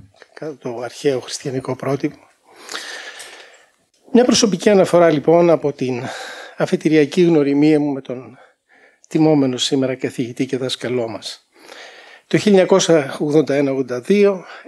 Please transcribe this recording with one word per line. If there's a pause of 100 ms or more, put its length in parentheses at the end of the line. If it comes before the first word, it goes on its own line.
(340)
κατά
το
αρχαίο
χριστιανικό
πρότυπο. (2000)
Μια
προσωπική
αναφορά,
λοιπόν,
από
την (540)
αφετηριακή
γνωριμία
μου
με
τον (680)
τιμόμενο
σήμερα
καθηγητή
και
δάσκαλό
μας. (760)
Το
χίλια
εννιακόσια
ογδόντα
ένα
ογδόντα
δύο, (240)